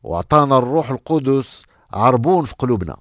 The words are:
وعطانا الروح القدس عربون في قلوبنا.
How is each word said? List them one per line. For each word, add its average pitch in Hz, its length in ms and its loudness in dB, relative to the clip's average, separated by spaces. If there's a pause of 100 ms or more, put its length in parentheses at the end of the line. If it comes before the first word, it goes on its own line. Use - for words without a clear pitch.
وعطانا 135 540 2
الروح 131 340 0
القدس 135 720 -4 (280)
عربون 127 540 2
في - 140 -12
قلوبنا. 107 420 -2